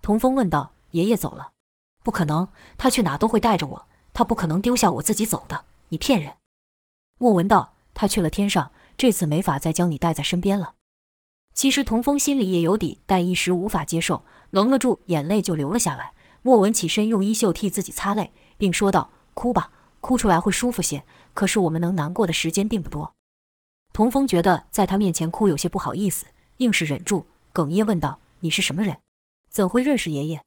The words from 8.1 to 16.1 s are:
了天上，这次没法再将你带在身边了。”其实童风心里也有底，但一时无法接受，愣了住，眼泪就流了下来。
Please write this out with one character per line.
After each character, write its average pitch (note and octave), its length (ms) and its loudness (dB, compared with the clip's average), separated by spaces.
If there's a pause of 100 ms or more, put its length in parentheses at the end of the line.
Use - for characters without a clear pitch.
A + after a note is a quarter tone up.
了 E3 100 2
天 G3+ 200 -2
上， F3+ 220 -2 (260)
这 C4 120 4
次 - 160 0
没 F3+ 160 0
法 D3 160 0
再 D#3+ 140 -2
将 F3 180 0
你 D3 80 -4
带 E3 160 0
在 - 80 -6
身 F3 200 -2
边 G3 180 0
了。” E3+ 140 -8 (840)
其 C4+ 160 2
实 C4+ 140 0
童 A3+ 180 -2
风 C#4+ 160 0
心 C#4 180 0
里 F#3+ 140 0
也 F3 80 2
有 E3+ 160 2
底， F#3+ 300 -4
但 F#3 200 2
一 F3+ 80 0
时 F3 200 0
无 F3+ 120 -2
法 F3 200 -4
接 E3 160 -2
受， - 240 -4 (240)
愣 G3+ 200 2
了 C4+ 80 4
住， B3 280 0
眼 D3+ 200 -2
泪 G3 160 0
就 F3+ 140 -2
流 D3 160 -2
了 A3+ 80 0
下 D3+ 160 -2
来。 - 160 -14 (300)